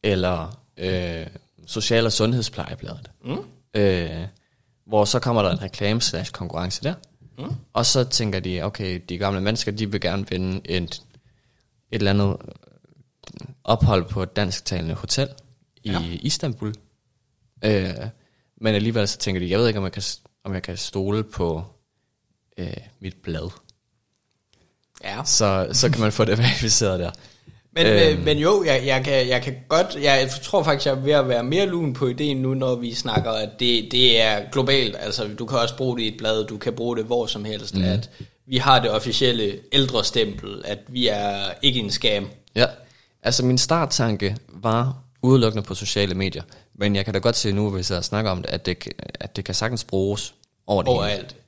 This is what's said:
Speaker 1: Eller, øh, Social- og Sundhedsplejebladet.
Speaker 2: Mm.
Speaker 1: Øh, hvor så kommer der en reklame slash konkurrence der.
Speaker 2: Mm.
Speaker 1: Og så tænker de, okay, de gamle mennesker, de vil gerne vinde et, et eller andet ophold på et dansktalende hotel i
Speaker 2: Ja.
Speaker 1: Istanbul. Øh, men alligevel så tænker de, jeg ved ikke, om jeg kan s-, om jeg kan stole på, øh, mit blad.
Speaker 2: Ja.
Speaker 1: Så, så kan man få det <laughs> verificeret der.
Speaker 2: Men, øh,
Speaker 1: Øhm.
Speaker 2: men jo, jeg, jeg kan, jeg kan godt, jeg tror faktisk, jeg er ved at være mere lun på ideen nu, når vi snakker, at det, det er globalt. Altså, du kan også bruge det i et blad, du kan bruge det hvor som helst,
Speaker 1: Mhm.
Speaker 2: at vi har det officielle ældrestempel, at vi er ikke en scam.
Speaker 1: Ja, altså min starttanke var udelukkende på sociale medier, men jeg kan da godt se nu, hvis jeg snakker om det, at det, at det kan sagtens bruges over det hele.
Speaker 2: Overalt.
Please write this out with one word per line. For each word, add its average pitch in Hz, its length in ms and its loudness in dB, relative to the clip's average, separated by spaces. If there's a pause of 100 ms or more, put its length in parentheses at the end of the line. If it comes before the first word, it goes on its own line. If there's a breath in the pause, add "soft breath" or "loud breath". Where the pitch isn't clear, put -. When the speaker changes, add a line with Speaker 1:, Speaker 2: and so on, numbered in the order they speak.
Speaker 1:
Eller, 92 560 0 (180)
øh, 87 480 -4 (420)
Social- 113 380 0
og 110 60 2
Sundhedsplejebladet. - 960 -2 (160)
Speaker 2:
Mm. 131 120 -6 (440)
Speaker 1:
Øh, 90 280 2 (760)
hvor 104 200 4
så 120 140 0
kommer 117 220 2
der 92 100 2
en 90 100 -2
reklame 104 400 -2
slash - 300 -4
konkurrence 90 520 -6
der. 156 100 -4 (440)
Speaker 2:
Mm. 131 80 -12 (280)
Speaker 1:
Og 117 120 0
så 131 180 2
tænker 107 360 -2
de, 90 220 -4
okay, 92 480 -6
de 87 80 -6
gamle 98 240 0
mennesker, 107 300 -2
de 104 200 -4
vil 104 100 -2
gerne 95 280 -2
vinde 92 360 -2
et, 87 180 -2
et - 180 -10 (920)
eller 101 200 0
andet 101 260 2 (1300)
ophold 101 420 4
på 95 180 -4
et - 120 -8
dansktalende 90 580 -2
hotel - 340 -2 (560)
i 104 80 -4
Speaker 2:
Ja. 90 80 0 (220)
Speaker 1:
Istanbul. 113 520 -4 (920)
Øh, 98 260 2 (720)
men 110 140 2
alligevel 107 320 2
så - 100 -4
tænker 92 240 -2
de, 87 80 -4
jeg 98 100 2
ved 120 80 4
ikke, 107 120 2
om 95 40 -2
jeg 92 80 -4
kan 98 100 -8
s-, - 200 -8 (220)
om 98 100 -6
jeg 90 100 -4
kan 104 140 -8
stole 101 460 -2
på, 85 400 -2 (920)
øh, 90 160 -8 (280)
mit 95 220 -12
blad. 82 260 -8 (1500)
Speaker 2:
Ja. 98 220 -8
Speaker 1:
Så, 98 480 4
så - 160 4
kan 113 120 2
man 107 100 4
få 110 140 4
det 107 140 2
<laughs> 120 40 4
verificeret 110 560 2
der. 87 120 -4 (640 loud breath)
Speaker 2:
Men, 170 140 2
øh, 160 240 8
Speaker 1:
Øhm. - 120 0
Speaker 2:
men 151 140 4
jo, 185 280 4
jeg, 131 200 4
jeg 135 200 2
kan, 135 220 2
jeg 123 140 2
kan 131 140 -6 (140)
godt, 170 320 2
jeg 139 280 4 (140)
tror 180 200 2
faktisk, 143 220 2
jeg 143 60 4
er 135 80 0
ved 139 140 0
at 139 140 4
være 120 160 0
mere 170 220 0
lun 170 280 -2
på 127 140 -2
ideen 139 340 -2
nu, 131 120 0
når 131 220 0
vi 120 180 -6
snakker, 110 380 -2
at 107 180 -2 (100)
det, 117 320 2
det 123 300 6
er 107 300 2
globalt. 131 480 2
Altså, 107 280 -4 (120)
du 117 60 -6
kan 127 120 -2
også 117 200 0
bruge 127 200 -2
det 113 60 -2
i 107 40 -2
et 104 100 -6
blad, 110 280 0
du 107 120 -10
kan 113 160 -4
bruge 117 240 -4
det 110 80 -4
hvor 120 200 -2
som 104 200 -6
helst, 107 300 -8
Speaker 1:
Mhm. 92 80 2
Speaker 2:
at 92 260 0 (380 loud breath)
vi 131 100 0
har 127 240 6
det 113 100 0
officielle 110 680 0 (120)
ældrestempel, 110 920 0
at 101 220 -6
vi 123 200 0
er 104 280 0 (260)
ikke 131 180 4
en 104 120 -2
scam. 101 360 0 (280)
Speaker 1:
Ja, 120 100 4 (580 soft breath)
altså - 220 0
min 127 120 4
starttanke 117 800 0 (120)
var 117 480 -2 (240)
udelukkende 113 420 4
på 95 120 -8
sociale 101 400 0
medier, 92 280 -4 (320 soft breath)
men 101 200 0
jeg 98 100 0
kan 104 80 -4
da 98 60 0
godt 117 160 2
se 104 160 0
nu, 104 180 0
hvis 95 220 -4
jeg 87 120 -2
snakker 104 280 -2
om 90 100 -2
det, - 80 -8
at - 160 -6
det, - 220 -4 (320)
at - 160 -12
det 98 100 -6
kan 92 100 -6
sagtens 113 280 -2
bruges 98 500 -2 (340)
over 98 160 2
det 131 80 2
hele. 117 80 4
Speaker 2:
Overalt. 101 360 -4 (120)